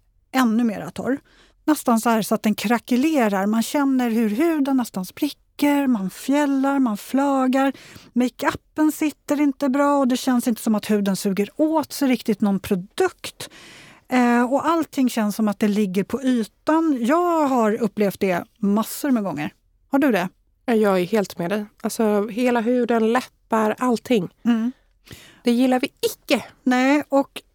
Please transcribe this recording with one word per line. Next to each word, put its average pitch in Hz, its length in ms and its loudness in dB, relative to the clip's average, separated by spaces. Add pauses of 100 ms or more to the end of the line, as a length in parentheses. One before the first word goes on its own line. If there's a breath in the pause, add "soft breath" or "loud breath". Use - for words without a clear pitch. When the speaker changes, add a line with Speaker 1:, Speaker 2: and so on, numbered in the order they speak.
(320)
Speaker 1:
ännu 240 320 2
mera 196 260 -4
torr. - 280 -4 (460 soft breath)
Nästan 254 360 2
så 240 100 0
här 220 120 2
så - 120 -2
att - 80 -4
den 208 120 0
krackelerar. 233 920 0
Man 226 160 0
känner 262 480 0
hur 220 180 0
huden 277 480 0
nästan 208 280 -4
spricker, 285 800 -2
man 196 240 -2
fjällar, 277 680 0
man 233 180 0
flagar. 269 760 0 (400 loud breath)
Makeupen - 800 -2
sitter 294 480 -4
inte 285 280 0
bra 285 300 2
och 269 100 2
det 254 80 2
känns 254 320 0
inte 220 140 -2
som 220 120 0
att 208 160 -4
huden 202 260 0
suger 202 400 -2
åt 311 360 0
sig 277 160 -2
riktigt 233 320 0
någon 196 200 0
produkt. - 920 -4 (580 loud breath)
Eh, 240 440 2
och 277 140 0
allting 294 440 0
känns 208 260 -2
som 220 120 0
att 196 100 -4
det 220 100 2
ligger 202 360 0
på 254 180 -6
ytan. 269 800 0
Jag 320 460 2
har 233 260 2 (100)
upplevt 208 380 -2
det 185 240 -2 (140)
massor 214 520 -2
med 226 120 0
gånger. 160 300 -6 (380)
Har 277 80 2
du 277 140 4
det? 185 160 0 (380)
Speaker 2:
Ja, 247 80 0
jag 202 260 4
är 180 40 0
helt 196 340 -2
med 170 120 -4
dig. 208 160 -4 (160)
Alltså, 208 460 0
hela 240 320 0
huden, 233 520 0
läppar, 220 680 -2
allting. 233 500 0 (160)
Speaker 1:
Mm. 233 280 0 (720 loud breath)
Speaker 2:
Det 240 80 2
gillar 254 280 2
vi 277 80 -6 (120)
icke. - 440 -2 (180)
Speaker 1:
Nej, 262 460 2
och - 340 -2 (120)